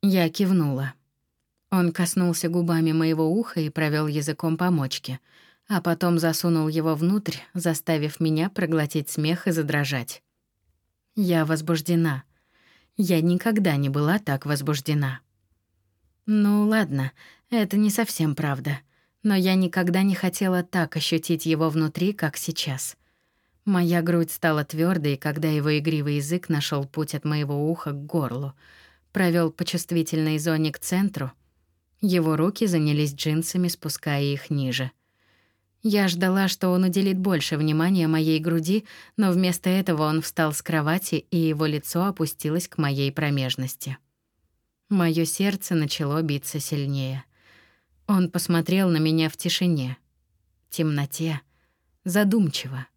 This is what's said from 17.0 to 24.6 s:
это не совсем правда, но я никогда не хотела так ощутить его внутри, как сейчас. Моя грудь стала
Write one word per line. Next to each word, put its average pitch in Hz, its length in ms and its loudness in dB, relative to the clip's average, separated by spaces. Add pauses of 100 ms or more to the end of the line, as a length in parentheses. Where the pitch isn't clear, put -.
это 208 280 0
не 208 140 4
совсем 160 440 0
правда, 143 460 -4 (420)
но 208 140 2
я 185 180 2
никогда 185 480 2
не 196 140 2
хотела 180 480 0
так 170 320 -2
ощутить 160 500 -2
его 160 240 2
внутри, 160 420 0
как 160 240 -4
сейчас. - 600 -6 (680)
Моя 175 380 2
грудь 170 300 2
стала 151 320 0